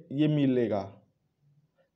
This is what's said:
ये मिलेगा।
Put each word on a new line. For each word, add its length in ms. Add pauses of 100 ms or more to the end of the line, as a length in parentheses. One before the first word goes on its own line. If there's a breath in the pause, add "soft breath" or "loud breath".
(120)
ये 160
मिलेगा। 640 (1040)